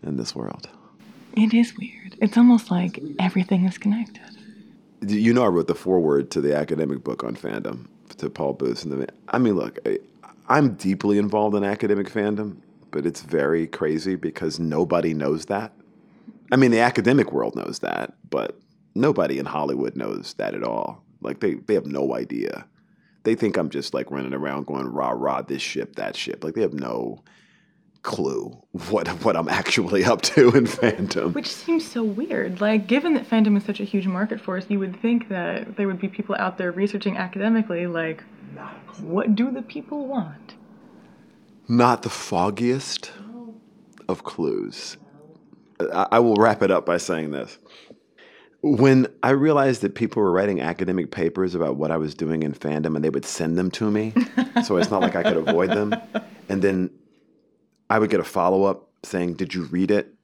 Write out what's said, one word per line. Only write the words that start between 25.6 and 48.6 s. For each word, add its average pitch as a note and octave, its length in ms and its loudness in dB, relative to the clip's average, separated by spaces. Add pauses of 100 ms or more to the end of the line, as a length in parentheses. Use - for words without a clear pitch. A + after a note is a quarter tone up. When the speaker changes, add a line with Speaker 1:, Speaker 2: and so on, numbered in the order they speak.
Speaker 1:
ship, - 360 -8
that G1+ 180 -6
ship." - 280 -8
Like, D#2+ 120 -6
they A2+ 60 0
have E2 120 0
no A#1+ 480 -6 (800)
clue C2+ 560 -6 (320)
what, F#2 180 0 (180)
what G#2 100 2
I'm E2 140 -2
actually F#2 560 0
up A#2 180 2
to B2 320 6
in B2+ 100 6
fandom. A2 680 0
Speaker 2:
Which - 180 -6
seems D#4+ 320 -2
so - 160 -6
weird. G3+ 600 -4
Like, G#3 260 2
given D4 280 2
that - 140 -4
fandom G#3+ 280 4
is G3+ 80 -2
such G3+ 160 -6
a - 20 -4
huge G3 240 -2
market G3+ 340 -4
for F#3 160 -6
us, F#3+ 120 -8
you G3+ 100 0
would F#3+ 220 -6
think A#3 260 0
that F#3 480 -6
there G3+ 100 0
would F#3+ 140 -2
be G3 80 -4
people G3 320 -6
out F#3 180 -2
there F3+ 140 -2
researching G3 460 -2
academically, G3 680 0
like, E3 380 -4 (800)
what G3 340 0
do B3 160 0
the B3 100 -6
people D4 460 -10
want? G3 480 -8 (1120)
Speaker 1:
Not A#2+ 360 6
the A2+ 60 -4
foggiest G#2+ 1040 -2 (960)
of - 160 -4
clues. G#1 720 -6 (1000)
I, F#2 200 0
I A#2 60 8
will A#2 160 6
wrap G#2+ 280 6
it F#2+ 80 4
up F2 140 2
by F2 120 0
saying D#2+ 340 -4
this. B1+ 260 -8 (1040)